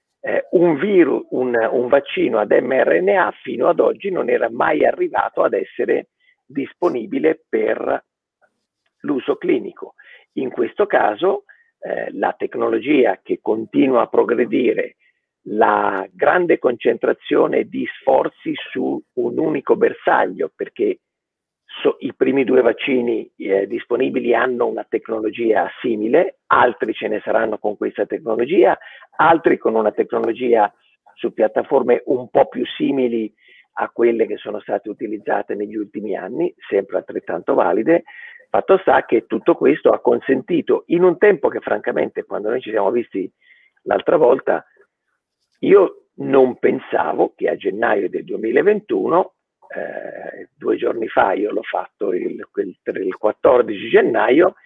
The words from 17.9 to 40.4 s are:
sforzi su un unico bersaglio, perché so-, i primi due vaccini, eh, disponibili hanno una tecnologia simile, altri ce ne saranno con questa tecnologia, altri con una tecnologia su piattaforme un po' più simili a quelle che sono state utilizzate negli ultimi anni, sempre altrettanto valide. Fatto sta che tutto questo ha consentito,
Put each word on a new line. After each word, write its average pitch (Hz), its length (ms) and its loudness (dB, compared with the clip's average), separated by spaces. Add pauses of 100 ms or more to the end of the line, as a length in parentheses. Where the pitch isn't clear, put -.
sforzi - 540 0 (180)
su 131 300 -4 (140)
un 120 220 -4
unico 151 380 0
bersaglio, 110 800 0
perché 104 440 -4 (680)
so-, - 340 -2
i 131 160 -8
primi 131 300 0
due 127 160 4
vaccini, 120 760 0
eh, 101 320 -2
disponibili 120 640 -2
hanno 120 340 0
una 110 200 -6
tecnologia 110 840 -2 (120)
simile, 117 680 0
altri 117 460 0
ce 107 160 -6
ne 107 160 -4
saranno 110 320 -2
con 104 180 -4
questa 107 300 -4
tecnologia, 120 720 0 (400)
altri 165 400 4
con 113 180 -2
una 107 160 2
tecnologia 113 840 0 (420)
su - 180 -6
piattaforme 120 720 0
un 123 240 -2
po' - 180 2
più 123 180 -6
simili 123 640 -2 (420)
a 107 160 -4
quelle 117 380 2
che 101 100 -8
sono 104 240 -10
state - 260 -6
utilizzate 104 680 -6
negli 104 200 -8
ultimi 104 400 -8
anni, 127 380 -6 (160)
sempre 98 280 -2
altrettanto - 560 -6
valide. 113 500 2 (460)
Fatto - 280 2
sta 143 260 2
che - 220 0
tutto 160 300 0
questo 135 340 2
ha 110 100 2
consentito, 123 880 0